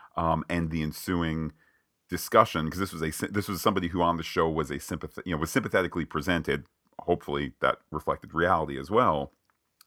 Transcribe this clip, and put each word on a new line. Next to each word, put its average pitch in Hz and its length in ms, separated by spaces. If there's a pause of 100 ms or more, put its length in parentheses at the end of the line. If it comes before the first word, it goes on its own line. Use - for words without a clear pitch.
(180)
um, 80 320
and 85 220
the 80 120
ensuing 80 680 (560)
discussion, 87 600
'cause 82 80
this 98 140
was 82 100
a 80 80
sy-, - 220
this 104 160
was 95 140
somebody 95 260
who 87 140
on 85 160
the 78 60
show 82 260
was 78 200
a 71 60
sympath-, 78 500
you 87 60
know, 78 60
was 80 120
sympathetically 92 540
presented. 78 640 (340)
Hopefully 73 640
that 67 160 (120)
reflected 73 440
reality 80 440
as 71 140
well. 90 400 (560)